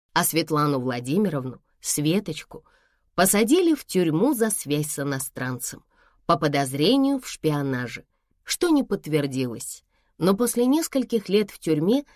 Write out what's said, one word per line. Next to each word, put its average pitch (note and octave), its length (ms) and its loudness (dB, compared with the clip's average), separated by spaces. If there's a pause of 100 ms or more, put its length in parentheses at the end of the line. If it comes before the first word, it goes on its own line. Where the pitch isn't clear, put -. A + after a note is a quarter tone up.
(120)
А E3+ 120 2
Светлану D3+ 560 0
Владимировну, B2+ 840 -4 (180)
Светочку, - 840 -4 (500)
посадили A#3 600 4
в - 100 -4
тюрьму F3+ 500 2
за A3 160 0
связь D3 400 -2
с - 80 -8
иностранцем C3+ 840 -6 (420)
по E3 100 4
подозрению D#3 840 2
в - 80 -14
шпионаже, C#3 760 -4 (380)
что - 260 -2
не D4 140 4
подтвердилось. C#3 1000 -4 (340)
Но F#3+ 180 2
после A#3+ 300 0
нескольких B3+ 640 0
лет G3+ 240 0
в - 80 -20
тюрьме F3 440 2 (120)